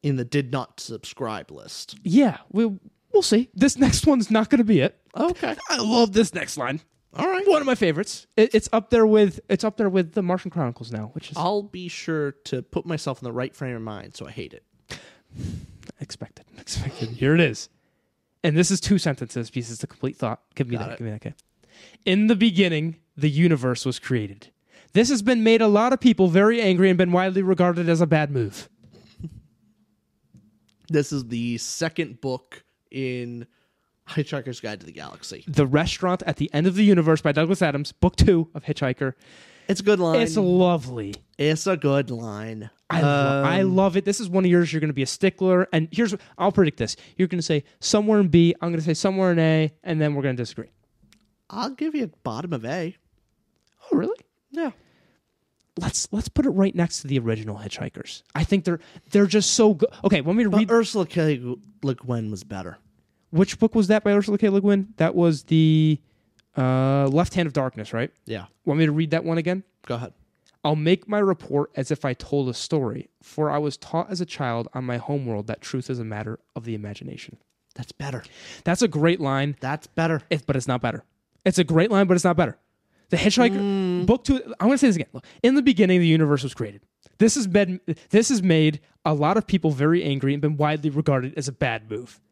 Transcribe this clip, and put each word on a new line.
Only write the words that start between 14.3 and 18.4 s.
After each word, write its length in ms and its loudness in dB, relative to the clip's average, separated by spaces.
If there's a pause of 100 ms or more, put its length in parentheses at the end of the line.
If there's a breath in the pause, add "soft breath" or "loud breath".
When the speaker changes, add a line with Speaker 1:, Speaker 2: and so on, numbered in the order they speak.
Speaker 1:
hate 220 -14
it. 100 -20 (1400 loud breath)
Speaker 2:
Expected. 460 -18 (120)
Expected. 520 -8
Here 260 0
it 60 4
is. 260 -2 (760)